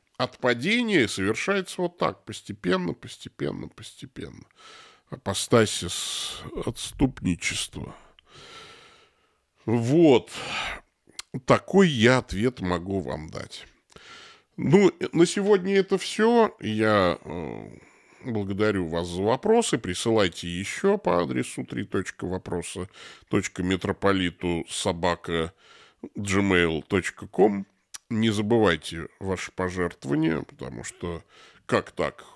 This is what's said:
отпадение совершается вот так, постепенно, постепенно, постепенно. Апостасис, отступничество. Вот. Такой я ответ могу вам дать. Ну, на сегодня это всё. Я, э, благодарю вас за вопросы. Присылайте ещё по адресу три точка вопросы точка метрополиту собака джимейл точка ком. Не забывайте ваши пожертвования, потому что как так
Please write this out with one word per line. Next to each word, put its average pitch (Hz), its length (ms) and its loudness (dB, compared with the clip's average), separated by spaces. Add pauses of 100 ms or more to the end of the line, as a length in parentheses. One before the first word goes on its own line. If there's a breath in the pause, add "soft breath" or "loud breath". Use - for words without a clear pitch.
(180 loud breath)
отпадение 139 920 2
совершается 143 720 -2
вот 175 160 -4
так, - 280 -4
постепенно, - 680 -4
постепенно, - 720 -10
постепенно. - 800 -16 (640 loud breath)
Апостасис, - 1300 0 (240)
отступничество. - 1300 -4 (1700 loud breath)
Вот. 120 640 4 (1120 loud breath)
Такой 180 440 6
я 127 300 6
ответ 117 420 -4
могу 90 380 -2
вам 76 300 -8
дать. - 380 -14 (920 loud breath)
Ну, 175 340 6 (220)
на 165 120 6
сегодня 196 520 2
это 196 200 2
всё. 220 640 2
Я, 107 640 2
э, 64 460 -10 (560 soft breath)
благодарю 101 640 -2
вас 85 200 -2
за 87 140 -6
вопросы. 202 560 2
Присылайте 101 680 0
ещё 98 500 0
по 87 240 0
адресу 127 440 -4
три - 200 -6
точка - 400 -6
вопросы 90 640 -6 (420 loud breath)
точка - 340 -2
метрополиту 92 1040 0
собака 85 840 -2 (640 soft breath)
джимейл 92 640 2
точка - 440 -2
ком. 202 380 2 (440)
Не 113 200 2
забывайте 101 800 0 (120)
ваши 95 320 -6
пожертвования, 92 880 -2
потому - 420 -12
что 85 400 -10 (420 soft breath)
как - 260 -2
так - 340 -6 (100)